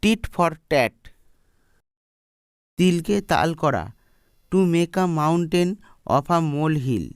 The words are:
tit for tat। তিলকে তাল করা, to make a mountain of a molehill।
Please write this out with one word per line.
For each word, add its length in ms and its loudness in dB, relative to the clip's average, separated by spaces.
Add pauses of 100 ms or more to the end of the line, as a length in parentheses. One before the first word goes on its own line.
tit 200 2 (140)
for 160 0 (200)
tat। 240 2 (1800)
তিলকে 400 2 (140)
তাল 180 2 (140)
করা, 200 0 (680)
to 60 2 (160)
make 300 0
a 40 0 (140)
mountain 480 0 (460)
of 100 0 (120)
a 20 2 (140)
molehill। 640 -2